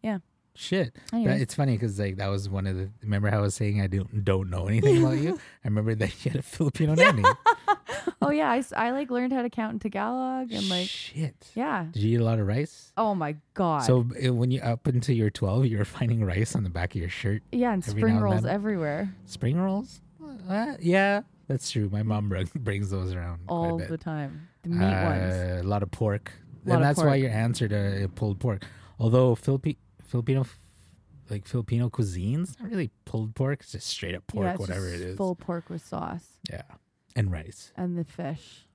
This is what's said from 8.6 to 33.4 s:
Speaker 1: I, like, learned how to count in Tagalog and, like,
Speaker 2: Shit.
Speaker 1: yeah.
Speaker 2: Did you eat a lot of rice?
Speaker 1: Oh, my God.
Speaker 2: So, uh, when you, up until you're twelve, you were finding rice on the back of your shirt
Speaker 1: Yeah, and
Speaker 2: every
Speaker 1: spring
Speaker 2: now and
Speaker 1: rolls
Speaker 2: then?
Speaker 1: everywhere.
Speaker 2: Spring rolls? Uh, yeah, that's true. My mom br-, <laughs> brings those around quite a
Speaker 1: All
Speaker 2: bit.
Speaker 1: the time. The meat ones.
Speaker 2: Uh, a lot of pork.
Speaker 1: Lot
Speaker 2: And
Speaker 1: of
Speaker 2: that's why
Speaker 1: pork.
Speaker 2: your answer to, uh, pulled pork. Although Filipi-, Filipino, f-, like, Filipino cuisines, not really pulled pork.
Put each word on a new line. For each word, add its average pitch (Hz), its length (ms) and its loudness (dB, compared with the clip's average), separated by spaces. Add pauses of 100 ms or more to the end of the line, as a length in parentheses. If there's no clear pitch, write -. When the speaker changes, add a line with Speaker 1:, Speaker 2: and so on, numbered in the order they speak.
Speaker 1:
I, 233 180 0
like, 262 200 -4
learned 247 220 0
how 262 100 0
to 240 60 -2
count 220 240 -4
in 220 60 -6
Tagalog 247 720 -4
and, 202 180 -4
like, 185 180 -2
Speaker 2:
Shit. - 680 -8
Speaker 1:
yeah. 208 380 -4
Speaker 2:
Did 107 100 -2
you 113 160 4
eat 117 40 4
a - 20 4
lot 113 160 2
of 101 80 0
rice? 127 500 -4
Speaker 1:
Oh, 214 160 2
my 151 220 -2 (180)
God. 165 280 0
Speaker 2:
So, 120 260 4 (180)
uh, 127 80 2
when 123 180 2
you, 131 100 0
up 120 260 -2
until 123 280 2
you're 110 140 4
twelve, 110 380 2
you 110 100 0
were 101 80 2
finding 113 380 0
rice 98 320 0
on 113 80 0
the 92 60 -2
back 87 260 -4
of 92 60 -2
your 85 80 -4
shirt 101 420 -4
Speaker 1:
Yeah, 240 220 0
and 185 100 -2
Speaker 2:
every 208 180 -2
Speaker 1:
spring 226 120 4
Speaker 2:
now 226 60 4
and 214 40 2
Speaker 1:
rolls 202 200 2
Speaker 2:
then? - 120 0
Speaker 1:
everywhere. 190 580 -2 (120)
Speaker 2:
Spring 131 340 -2
rolls? 196 420 -2 (480)
Uh, 226 300 -2
yeah, 196 420 4 (260)
that's 135 220 -2
true. 104 220 0
My 104 120 0
mom 107 260 0
br-, 92 200 0
<laughs> - 60 -12
brings 101 340 -2
those 92 240 -2
around 87 320 -6
quite 175 100 -4 (120)
a 170 40 0
Speaker 1:
All 165 60 -2
Speaker 2:
bit. - 120 -6
Speaker 1:
the 165 80 -6
time. 156 500 -8 (160)
The 170 60 -8
meat 175 100 0 (240)
ones. 92 300 2
Speaker 2:
Uh, 90 280 -2
a 90 60 -2
lot 101 160 2
of 95 80 -4
pork. 104 400 -2 (340)
Speaker 1:
Lot - 100 4
Speaker 2:
And 131 80 6
Speaker 1:
of 139 40 6
Speaker 2:
that's 143 120 4
why 160 60 4
Speaker 1:
pork. 139 140 6
Speaker 2:
your 131 120 2
answer 113 360 2
to, 101 380 0
uh, - 100 -2
pulled 101 240 -2
pork. 107 260 -2 (320)
Although 120 380 6
Filipi-, 139 420 0 (260)
Filipino, 131 380 0
f-, - 180 -6 (680)
like, 101 160 -8
Filipino 120 440 -2
cuisines, 110 680 -2
not 226 100 -10
really 185 200 -4 (160)
pulled 110 300 -6
pork. 139 260 -2